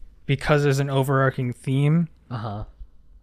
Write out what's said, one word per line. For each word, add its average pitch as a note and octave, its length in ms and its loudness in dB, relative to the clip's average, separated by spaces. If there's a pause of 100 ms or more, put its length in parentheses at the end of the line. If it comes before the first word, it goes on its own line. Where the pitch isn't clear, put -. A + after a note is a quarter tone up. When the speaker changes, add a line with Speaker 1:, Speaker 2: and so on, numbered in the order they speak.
(280)
Speaker 1:
because C#3+ 360 2
there's C#3 160 2
an C#3 100 -2
overarching C3+ 600 0
theme, D3 580 0 (200)
Speaker 2:
Uh-huh. G#2+ 360 -8 (580)